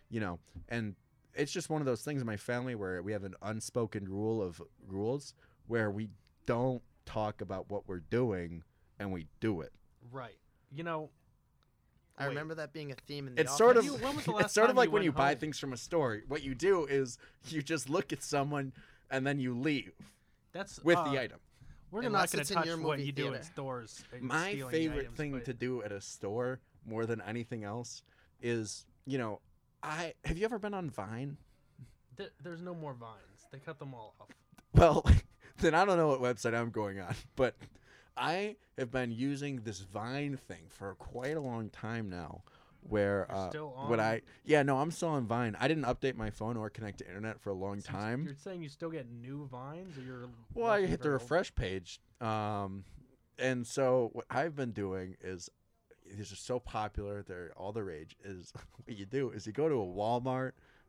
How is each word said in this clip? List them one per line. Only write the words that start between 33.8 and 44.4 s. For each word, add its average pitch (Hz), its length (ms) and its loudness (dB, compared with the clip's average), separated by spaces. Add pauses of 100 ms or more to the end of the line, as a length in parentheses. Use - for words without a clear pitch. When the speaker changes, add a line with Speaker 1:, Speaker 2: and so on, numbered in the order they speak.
Speaker 2:
all 113 280 -16
off. 101 60 -20 (460)
Speaker 1:
Well, 160 320 10 (280)
<laughs> - 240 -20
then 156 180 6
I 175 100 10
don't 190 120 8
know 160 100 8
what 131 140 4
website 123 360 2
I'm 117 120 0
going 101 320 -2
on, 90 120 -2 (220)
but 123 200 4 (600)
I 180 400 0 (220)
have 127 140 -2
been 123 200 0
using 135 520 -2
this 104 160 -6
Vine 120 580 -4
thing 85 320 -14
for 98 260 -10
quite 127 400 -6
a 160 60 -2
long 117 280 -4
time 110 400 -6
now, 87 340 -8 (380)
where, 101 480 2
Speaker 2:
You're 95 80 -4
Speaker 1:
uh, 95 120 -2
Speaker 2:
still 151 240 -8 (140)
Speaker 1:
what 113 120 4
Speaker 2:
on? 110 60 4
Speaker 1:
I, 113 160 0 (220)